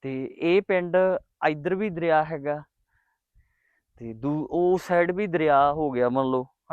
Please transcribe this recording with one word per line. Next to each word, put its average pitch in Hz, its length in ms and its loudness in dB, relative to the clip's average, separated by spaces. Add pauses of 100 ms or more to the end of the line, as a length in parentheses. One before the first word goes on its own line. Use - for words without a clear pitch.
ਤੇ 131 360 -8
ਇਹ 175 240 2
ਪਿੰਡ 180 360 0 (520)
ਇੱਧਰ 156 260 -4
ਵੀ 208 140 -2
ਦਰਿਆ 160 340 0
ਹੈਗਾ 151 400 -6 (1300)
ਤੇ 113 160 -12
ਦੂ-, 143 360 -4
ਉਹ 180 280 2
ਸਾਈਡ 175 340 0
ਵੀ 196 160 -2
ਦਰਿਆ 151 440 4
ਹੋ 151 200 -2
ਗਿਆ 123 180 2
ਮੰਨ 131 160 0
ਲਓ, 131 180 0 (300)